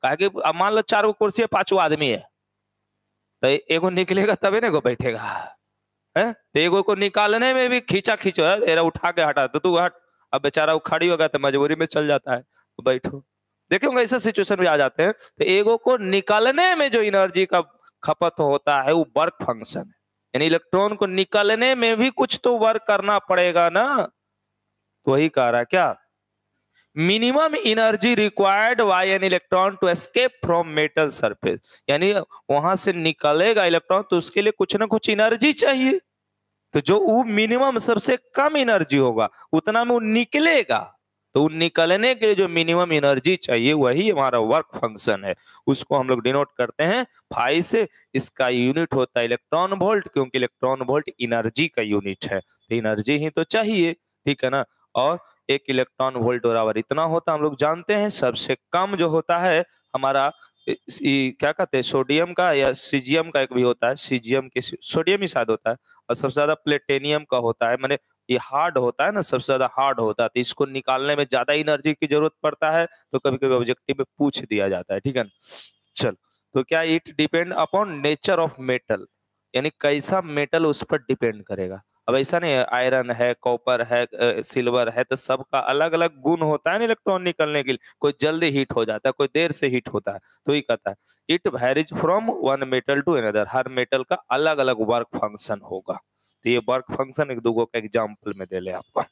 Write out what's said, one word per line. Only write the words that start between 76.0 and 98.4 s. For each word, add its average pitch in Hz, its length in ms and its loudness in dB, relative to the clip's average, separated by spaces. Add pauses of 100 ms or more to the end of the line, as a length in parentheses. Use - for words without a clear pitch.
तो 131 100 0
क्या 160 180 -2
it 165 380 -2
depend 170 340 0
upon 190 320 0 (200)
nature 165 340 0
of 160 120 0 (180)
metal, 113 360 -4 (500)
यानी 139 140 -2
कैसा 147 520 0
metal 156 440 -2
उस 147 180 -2
पर - 140 -4
डिपेंड 113 460 -4
करेगा। 95 380 -8 (280)
अब 123 60 2
ऐसा 139 240 0
नहीं 170 120 -2
है, 127 140 2
iron 127 460 0
है, 120 300 0
copper 123 400 0
है, 120 240 0
अ, 117 360 -2
silver 120 480 -2
है, 120 140 -2
तो 131 120 -4
सबका 131 440 -4
अलग-अलग 160 600 -2
गुण 160 220 0
होता 156 300 -2
है 196 60 -2
ना 233 80 -2
electron 202 360 -2
निकलने 151 420 -2
के 127 80 -4
लिए, - 160 -6 (120)
कोई 147 220 0
जल्दी 160 280 0
heat 135 220 -2
हो 117 140 0
जाता 110 240 -4
है, 131 80 -4
कोई 139 100 0
देर 160 240 0
से 147 160 -2
heat 123 200 -2
होता 101 240 -6
है। 98 80 -12 (260)
तो 143 100 0
ये 143 60 -2
कहता 113 280 -4
है, 101 60 -10 (360)
"It 170 200 0
varies 131 420 0
from 202 360 -2 (160)
one 135 180 0 (100)
metal 139 300 0
to 165 160 0
another", 107 300 0
हर 127 180 -2
metal 131 360 -2
का 180 120 -2
अलग-अलग 135 640 0
work 117 360 0
function 104 480 -6
होगा। 95 300 -10 (500)
तो 117 60 -2
ये 120 80 2
work 123 340 -2
function 135 400 -4
एक 120 80 -8
दो 117 120 0
गो 113 140 0
का - 120 -8
example 107 600 -6
में 95 140 -12